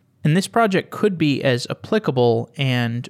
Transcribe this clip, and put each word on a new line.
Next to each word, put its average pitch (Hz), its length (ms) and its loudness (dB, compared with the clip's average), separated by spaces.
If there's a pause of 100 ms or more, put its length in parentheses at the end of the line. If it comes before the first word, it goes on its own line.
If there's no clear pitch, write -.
(220)
And 151 140 2
this 190 120 0
project 214 440 0
could 202 260 0
be 147 280 0
as 131 240 0
applicable 123 880 0
and 123 520 -2